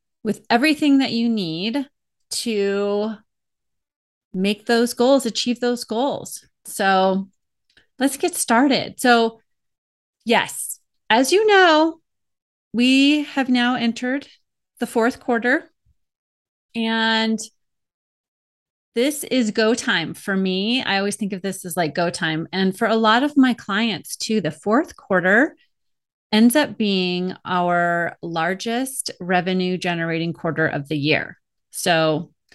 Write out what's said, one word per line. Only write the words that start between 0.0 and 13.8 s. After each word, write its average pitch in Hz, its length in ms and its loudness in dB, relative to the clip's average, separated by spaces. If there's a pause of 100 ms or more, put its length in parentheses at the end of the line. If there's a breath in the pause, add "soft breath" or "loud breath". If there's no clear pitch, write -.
with 202 280 -6
everything 285 480 4
that 269 160 0
you 233 160 0
need 214 580 -4 (440)
to 202 840 -2 (1160)
make 196 320 -2
those 233 280 2
goals, 262 320 2
achieve 233 360 -4
those 240 240 -2
goals. - 600 -6 (200)
So 190 640 0 (720 soft breath)
let's 277 180 0
get 349 180 -4
started. 240 640 0
So 233 400 2 (840)
yes, - 560 -2 (280)
as 254 220 4
you 427 160 4
know, 330 540 4 (720)
we 269 500 4
have 269 240 -4
now 247 280 2
entered 247 520 -4 (520)